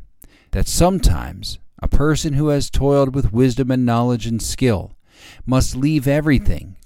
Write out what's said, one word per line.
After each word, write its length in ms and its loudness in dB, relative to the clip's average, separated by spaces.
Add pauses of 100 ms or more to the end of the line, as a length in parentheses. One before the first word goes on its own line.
(520)
that 160 0
sometimes 920 0 (220)
a 60 -4
person 460 2
who 160 0
has 220 0
toiled 440 2
with 180 0
wisdom 380 0
and 160 0
knowledge 400 0
and 160 -4
skill 540 -2 (500)
must 300 0
leave 320 0
everything 680 0 (120)